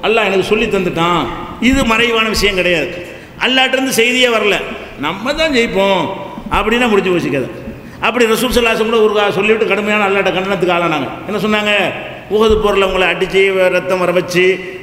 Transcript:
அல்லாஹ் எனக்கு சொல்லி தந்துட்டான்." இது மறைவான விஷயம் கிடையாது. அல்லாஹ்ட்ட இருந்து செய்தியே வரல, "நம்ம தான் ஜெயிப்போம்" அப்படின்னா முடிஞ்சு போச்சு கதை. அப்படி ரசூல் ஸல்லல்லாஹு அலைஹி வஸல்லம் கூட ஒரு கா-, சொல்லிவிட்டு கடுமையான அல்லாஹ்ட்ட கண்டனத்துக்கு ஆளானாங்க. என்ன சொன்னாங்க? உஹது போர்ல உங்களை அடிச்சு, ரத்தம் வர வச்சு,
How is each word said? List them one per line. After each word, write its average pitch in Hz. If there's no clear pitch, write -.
அல்லாஹ் 214
எனக்கு 190
சொல்லி 220
தந்துட்டான்." 175
இது 262
மறைவான 226
விஷயம் 196
கிடையாது. 175
அல்லாஹ்ட்ட 262
இருந்து 262
செய்தியே 247
வரல, 208
"நம்ம 196
தான் 320
ஜெயிப்போம்" 196
அப்படின்னா 220
முடிஞ்சு 190
போச்சு 156
கதை. -
அப்படி 233
ரசூல் -
ஸல்லல்லாஹு 226
அலைஹி 220
வஸல்லம் 220
கூட 233
ஒரு 214
கா-, 202
சொல்லிவிட்டு 214
கடுமையான 208
அல்லாஹ்ட்ட 190
கண்டனத்துக்கு 185
ஆளானாங்க. 160
என்ன 208
சொன்னாங்க? 208
உஹது 214
போர்ல 196
உங்களை 185
அடிச்சு, 185
ரத்தம் 180
வர 175
வச்சு, 175